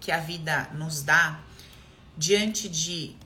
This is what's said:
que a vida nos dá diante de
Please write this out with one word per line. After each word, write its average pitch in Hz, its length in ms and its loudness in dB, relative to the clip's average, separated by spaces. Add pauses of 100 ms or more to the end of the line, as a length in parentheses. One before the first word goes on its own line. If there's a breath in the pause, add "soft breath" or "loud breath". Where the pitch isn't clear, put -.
que - 100 -4
a 165 80 2
vida 160 540 -2
nos 156 280 -6
dá 156 380 4 (800 loud breath)
diante 208 500 2
de 165 480 -6 (100)